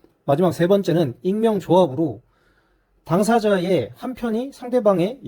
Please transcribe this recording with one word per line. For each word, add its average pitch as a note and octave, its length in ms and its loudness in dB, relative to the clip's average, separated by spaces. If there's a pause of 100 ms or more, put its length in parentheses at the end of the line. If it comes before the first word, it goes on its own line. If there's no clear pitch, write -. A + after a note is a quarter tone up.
(240)
마지막 D3+ 280 2
세 E3+ 140 0
번째는 F3 560 0
익명조합으로 F3 1000 0 (800)
당사자의 F#3+ 920 0
한 B3+ 200 -10
편이 A#3+ 380 -6
상대방의 G#3+ 760 0